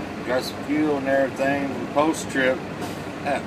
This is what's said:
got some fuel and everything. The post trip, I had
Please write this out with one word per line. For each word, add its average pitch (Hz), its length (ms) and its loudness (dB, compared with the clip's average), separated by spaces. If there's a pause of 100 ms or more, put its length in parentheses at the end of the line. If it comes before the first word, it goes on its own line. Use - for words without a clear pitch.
(260)
got 127 160 2
some - 220 -6
fuel 151 320 2
and 135 100 -4
everything. 135 600 2
The 127 240 -4
post 151 380 2
trip, 131 280 2
I - 760 -6
had 107 100 -2